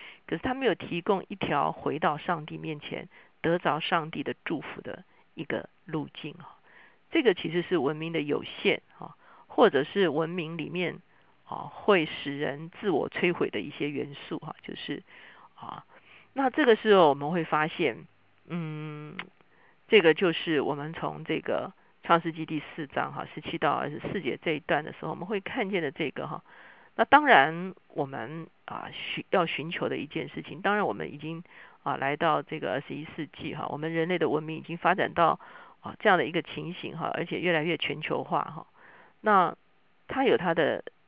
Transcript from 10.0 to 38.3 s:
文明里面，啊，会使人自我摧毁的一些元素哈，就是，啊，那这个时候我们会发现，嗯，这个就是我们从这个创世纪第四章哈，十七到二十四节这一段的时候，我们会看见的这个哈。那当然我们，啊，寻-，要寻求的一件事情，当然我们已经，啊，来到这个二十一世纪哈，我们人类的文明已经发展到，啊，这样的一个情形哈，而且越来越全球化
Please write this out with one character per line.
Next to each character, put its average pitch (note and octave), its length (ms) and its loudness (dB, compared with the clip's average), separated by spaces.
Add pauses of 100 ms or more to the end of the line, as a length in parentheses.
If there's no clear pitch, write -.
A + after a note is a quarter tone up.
文 D#3 220 0
明 E3+ 280 -8
里 D3 120 -6
面， E3+ 320 -4 (440)
啊， - 260 -10
会 F#3 340 4
使 C#3+ 340 -6
人 D3+ 400 -6
自 G#3+ 100 -2
我 F3 200 2
摧 - 240 0
毁 - 160 -2
的 - 100 -6
一 - 100 -6
些 D3 200 -6
元 C#3 260 -6
素 - 240 -8
哈， - 240 -10
就 - 120 -10
是， - 280 -10 (520)
啊， - 300 -14 (460)
那 C4 180 2
这 D4 160 4
个 A#3 120 10
时 G#3+ 160 6
候 F3+ 160 10
我 C#3 40 6
们 C#3+ 160 -4
会 E3+ 140 0
发 D#3 240 2
现， B2 400 -2 (400)
嗯， D3+ 680 -8 (720)
这 G#3+ 140 8
个 D#3+ 140 8
就 F3 160 2
是 D#3 300 0
我 B2+ 120 0
们 D3 200 -8
从 D3+ 300 -6
这 D#3+ 160 -4
个 - 320 -4 (300)
创 F3 180 4
世 E3 120 -4
纪 D#3+ 160 -8
第 D3+ 160 -4 (120)
四 D3+ 120 -8
章 C3+ 260 -4
哈， D3 220 -10
十 D#3 60 -10
七 - 180 -6
到 D3 140 2
二 C3 180 -2
十 D3 80 -10
四 - 220 -6
节 C#3+ 200 -4
这 E3+ 120 0
一 D3 60 -2
段 D3+ 240 0
的 - 100 -12
时 - 120 -12
候， D#3+ 60 -4
我 C#3+ 40 -6
们 D#3 120 -10
会 G#3 120 -4
看 F#3+ 300 -4
见 F#3+ 140 0
的 C#3 80 -2
这 D3+ 180 -4
个 - 180 -8
哈。 - 160 -10 (520)
那 A#3 100 2
当 D4 220 8
然 E3+ 480 6 (140)
我 D3 180 -4
们， C3+ 400 -8 (180)
啊， - 260 -10
寻-， - 380 -8
要 F3+ 160 4
寻 E3 240 -4
求 E3+ 180 -2
的 C3 100 -2
一 D3 100 -6
件 D3+ 220 -6
事 D#3+ 120 -10
情， D#3 200 -12
当 G3+ 140 2
然 G3+ 120 0
我 A2+ 60 0
们 D#2+ 200 -8
已 D3 40 -12
经， D#3+ 260 -10 (400)
啊， C#3+ 140 -2
来 C#3 200 -2
到 D3+ 240 2
这 D#3 180 -8
个 D3+ 120 -4
二 B2 100 -2
十 - 140 -10
一 C#3+ 100 -8 (100)
世 D3 120 -8
纪 - 260 -10
哈， - 160 -6
我 C3+ 80 -6
们 D#3+ 160 -6
人 E3 140 0
类 F3+ 100 0
的 D#3+ 120 0
文 D3+ 120 0
明 D#3 160 -8
已 - 40 -12
经 E3+ 160 -10
发 F3 180 4
展 D3+ 180 0
到， E3 260 4 (420)
啊， - 180 -10
这 - 80 0
样 F#3+ 100 8
的 C#3+ 80 2
一 C#3+ 60 -6
个 E3+ 100 -2
情 D#3 320 -8
形 - 240 -10
哈， D#3+ 160 -4
而 - 120 -4
且 - 140 -6
越 F3 120 0
来 D#3+ 120 2
越 E3 140 0
全 D3+ 240 -4
球 C3+ 220 -4
化 D#3 200 -2